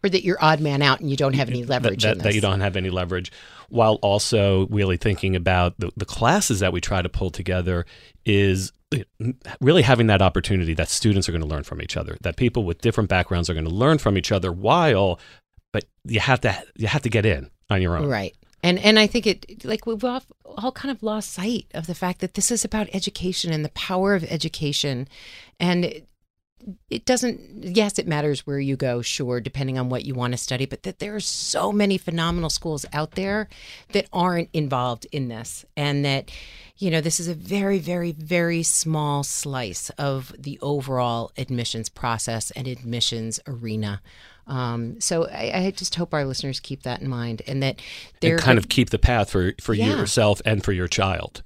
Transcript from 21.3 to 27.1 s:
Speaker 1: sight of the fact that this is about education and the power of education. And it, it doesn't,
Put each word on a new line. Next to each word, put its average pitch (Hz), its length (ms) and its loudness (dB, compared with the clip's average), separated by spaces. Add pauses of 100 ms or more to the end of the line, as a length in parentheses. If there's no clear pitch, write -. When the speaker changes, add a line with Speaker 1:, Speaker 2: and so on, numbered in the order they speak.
Speaker 1:
sight 208 400 -4
of 160 140 -8
the 175 80 -6
fact 180 260 -4
that - 140 -6
this - 160 0
is 233 120 0
about 214 300 -4
education 185 580 -4
and 151 140 -2
the - 40 -6
power 196 460 0
of 165 80 0
education. 143 840 -4 (520)
And 175 260 2
it, - 220 -8 (800)
it - 160 -6
doesn't, - 580 -2